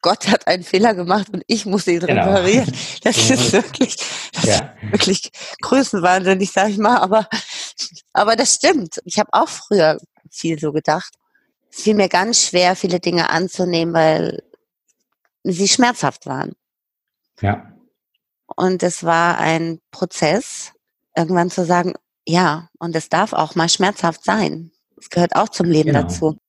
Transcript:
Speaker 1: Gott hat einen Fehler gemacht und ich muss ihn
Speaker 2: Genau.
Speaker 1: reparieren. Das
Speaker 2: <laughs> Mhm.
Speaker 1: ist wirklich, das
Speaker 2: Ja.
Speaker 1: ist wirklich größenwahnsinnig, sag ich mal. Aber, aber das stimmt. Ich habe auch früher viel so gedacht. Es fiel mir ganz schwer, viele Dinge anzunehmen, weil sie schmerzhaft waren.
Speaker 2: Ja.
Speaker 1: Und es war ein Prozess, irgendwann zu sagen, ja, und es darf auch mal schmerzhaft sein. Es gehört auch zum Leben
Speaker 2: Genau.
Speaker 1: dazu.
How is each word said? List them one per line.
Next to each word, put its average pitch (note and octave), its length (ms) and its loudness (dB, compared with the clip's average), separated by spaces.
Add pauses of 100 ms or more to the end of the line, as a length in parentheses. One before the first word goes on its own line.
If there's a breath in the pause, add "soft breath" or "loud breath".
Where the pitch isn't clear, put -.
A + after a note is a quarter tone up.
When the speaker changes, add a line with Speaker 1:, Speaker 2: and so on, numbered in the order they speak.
Speaker 1:
Gott - 280 0
hat - 180 2
einen F3+ 160 0
Fehler G#3+ 320 2
gemacht F3+ 360 0
und F#3 160 -6
ich A3 180 -2
muss G3 220 -2
ihn E3+ 120 2
Speaker 2:
Genau. E3+ 240 2
Speaker 1:
reparieren. G3 480 2 (320 loud breath)
Das A3+ 140 2
Speaker 2:
<laughs> - 120 2
Mhm. C4 40 6
Speaker 1:
ist B3 200 2
wirklich, - 420 0 (380 loud breath)
das - 120 -4
Speaker 2:
Ja. G2+ 100 4
Speaker 1:
ist - 360 -6
wirklich - 400 0 (300 loud breath)
größenwahnsinnig, F#3+ 920 2
sag G3 180 2
ich G3 80 -4
mal. A3 200 4
Aber, G#3 300 2 (840 loud breath)
aber G#3 220 4
das - 200 2
stimmt. C4+ 500 0
Ich F3+ 140 -4
habe G#3 140 0
auch E3+ 160 2
früher D#3+ 480 2 (320)
viel D#3+ 300 -6
so D3+ 120 -4
gedacht. D#3 420 -2 (580)
Es - 100 -16
fiel G#3+ 140 2
mir G3 140 2
ganz G3+ 380 0
schwer, F3+ 280 2
viele F3+ 240 -2
Dinge F3 300 -2
anzunehmen, E3+ 640 -2
weil D#3+ 500 2 (1000)
sie F#3+ 240 0
schmerzhaft A#3+ 580 0
waren. C3+ 280 -8 (880)
Speaker 2:
Ja. G2+ 300 -2 (840)
Speaker 1:
Und F#3 280 0
es F3+ 200 -2
war E3+ 360 2
ein E3 400 -2 (120)
Prozess, - 840 -4 (420)
irgendwann F3 340 0
zu F3 160 -2
sagen, F3 280 0 (340)
ja, E3 420 0 (100)
und E3+ 160 -6
es D#3+ 140 -4
darf F#3 240 0
auch - 220 -2
mal E3 140 0
schmerzhaft F3+ 540 -2
sein. E3 480 -2 (260)
Es - 120 -20
gehört F3 260 0
auch G#3+ 140 0
zum F3 180 -2
Leben D#3 260 2
Speaker 2:
Genau. C#3+ 100 2
Speaker 1:
dazu. D#3 340 -4 (120)